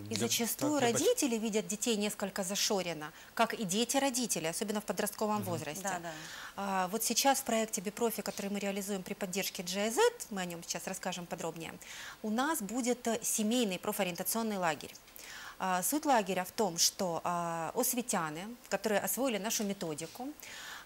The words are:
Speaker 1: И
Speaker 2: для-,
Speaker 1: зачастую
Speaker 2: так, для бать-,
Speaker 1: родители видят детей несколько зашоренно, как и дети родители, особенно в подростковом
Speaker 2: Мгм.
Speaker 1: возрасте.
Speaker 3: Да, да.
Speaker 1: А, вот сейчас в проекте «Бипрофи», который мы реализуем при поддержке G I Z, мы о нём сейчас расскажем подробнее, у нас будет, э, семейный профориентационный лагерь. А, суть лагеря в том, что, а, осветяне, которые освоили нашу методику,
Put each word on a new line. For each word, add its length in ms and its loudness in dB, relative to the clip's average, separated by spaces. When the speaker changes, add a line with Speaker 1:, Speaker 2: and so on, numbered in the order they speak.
Speaker 1:
И 40 -2
Speaker 2:
для-, 120 2
Speaker 1:
зачастую 460 2
Speaker 2:
так, 80 4
для 100 6
бать-, 100 2
Speaker 1:
родители 360 4
видят 300 0
детей 280 0
несколько 480 -2
зашоренно, 680 0
как 200 2
и 100 -2
дети 320 2
родители, 500 2
особенно 360 0
в 20 -8
подростковом 520 0
Speaker 2:
Мгм. 100 0
Speaker 1:
возрасте. 380 -4
Speaker 3:
Да, 160 -2
да. 120 -6
Speaker 1:
А, 300 2
вот 160 -2
сейчас 360 4
в 40 -6
проекте 380 0
«Бипрофи», 400 0
который 300 -4
мы 80 -2
реализуем 440 -2
при 100 -6
поддержке 500 -2
G 160 -2
I 100 2
Z, 120 4
мы 100 -2
о 40 -2
нём 180 -6
сейчас 240 -6
расскажем 380 -4
подробнее, 480 -6
у 60 0
нас 320 2
будет, 460 0
э, 160 2
семейный 560 2
профориентационный 800 0
лагерь. 360 0
А, 220 2
суть 240 2
лагеря 380 4
в 80 -8
том, 260 0
что, 460 2
а, 500 0
осветяне, 760 0
которые 300 2
освоили 380 0
нашу 260 0
методику, 640 -4